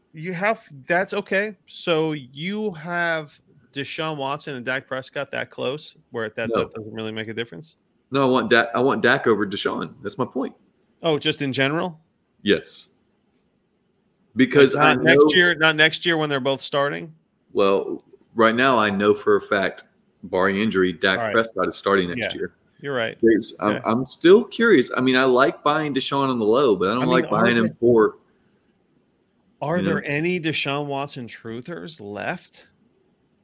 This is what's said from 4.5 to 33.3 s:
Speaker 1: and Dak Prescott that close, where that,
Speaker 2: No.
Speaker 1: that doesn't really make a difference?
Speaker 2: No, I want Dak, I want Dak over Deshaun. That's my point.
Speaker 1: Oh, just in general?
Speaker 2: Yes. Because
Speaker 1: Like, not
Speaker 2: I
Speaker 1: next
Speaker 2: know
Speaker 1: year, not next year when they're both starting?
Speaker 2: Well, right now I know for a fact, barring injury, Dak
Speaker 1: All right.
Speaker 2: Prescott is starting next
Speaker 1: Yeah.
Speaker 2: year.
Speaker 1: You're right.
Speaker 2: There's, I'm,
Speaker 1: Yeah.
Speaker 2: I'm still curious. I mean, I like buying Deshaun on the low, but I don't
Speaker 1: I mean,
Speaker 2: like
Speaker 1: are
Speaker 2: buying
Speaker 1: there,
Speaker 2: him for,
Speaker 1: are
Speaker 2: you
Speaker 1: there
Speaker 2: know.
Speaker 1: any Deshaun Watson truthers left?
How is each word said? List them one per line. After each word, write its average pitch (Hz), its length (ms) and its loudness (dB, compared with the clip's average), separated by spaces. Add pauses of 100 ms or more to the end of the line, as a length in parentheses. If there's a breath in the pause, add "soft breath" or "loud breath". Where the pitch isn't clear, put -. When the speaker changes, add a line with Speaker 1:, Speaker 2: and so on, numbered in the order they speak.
Speaker 1:
and 123 100 -12
Dak 131 220 -6
Prescott 131 460 -10
that 120 180 -6
close, 131 460 -8 (160)
where 113 160 -6
that, 113 220 -6
Speaker 2:
No. 107 100 0
Speaker 1:
that - 140 -6
doesn't 110 180 -14
really 110 180 -8
make 110 160 -8
a 110 80 -12
difference? 117 400 -12 (380)
Speaker 2:
No, 139 100 0
I 135 40 2
want 123 220 2
Dak, 117 280 4
I - 20 2
want 120 240 2
Dak 127 240 2
over 107 180 2
Deshaun. 95 580 -6
That's 101 140 -10
my 127 80 -2
point. - 300 -8 (480)
Speaker 1:
Oh, 160 160 0
just 151 240 -4
in 135 100 -4
general? 151 480 -2 (420)
Speaker 2:
Yes. - 480 -2 (1500)
Because 135 400 4
Speaker 1:
Like, 147 220 4
not - 20 -4
Speaker 2:
I - 20 -2 (120)
Speaker 1:
next 147 100 8
Speaker 2:
know 147 120 4
Speaker 1:
year, 175 200 4
not 156 180 4
next 156 320 2
year 170 100 2
when 151 140 -2
they're 143 80 0
both 131 240 -2
starting? 156 500 -4 (400)
Speaker 2:
Well, 98 520 0 (320)
right 113 180 4
now 127 240 2
I 107 120 2
know 101 220 2
for 104 240 2
a 95 60 2
fact, 95 400 -2 (400)
barring 95 380 0
injury, 92 320 0
Dak 95 260 0
Speaker 1:
All 117 60 -4
right. 104 100 -4
Speaker 2:
Prescott 104 340 0
is - 80 -8
starting 98 320 0
next 92 260 -6
Speaker 1:
Yeah. - 40 -12
Speaker 2:
year. 92 160 -8 (260)
Speaker 1:
You're 139 140 -8
right. 113 280 -4
Speaker 2:
There's, 113 380 2
I'm, 104 140 0
Speaker 1:
Yeah. - 120 -6
Speaker 2:
I'm 120 200 -2
still 196 380 4
curious. 208 520 2
I 123 40 0
mean, 127 160 2
I 131 80 4
like 131 400 4
buying 147 300 0
Deshaun 135 340 -2
on 127 100 -2
the 110 60 0
low, 117 320 4
but 92 120 0
I 107 60 0
don't 127 80 -2
Speaker 1:
I 131 40 0
mean, 127 80 2
Speaker 2:
like 127 120 2
Speaker 1:
are 107 160 0
Speaker 2:
buying 117 140 4
Speaker 1:
there, 113 80 2
Speaker 2:
him 113 160 -4
for, 113 380 4 (1400)
Speaker 1:
are 160 160 -2
Speaker 2:
you 190 60 -2
Speaker 1:
there - 160 0
Speaker 2:
know. - 60 -12
Speaker 1:
any 165 320 -2
Deshaun 147 480 -2
Watson 139 400 -8
truthers 156 760 -14
left? 104 680 -10 (760)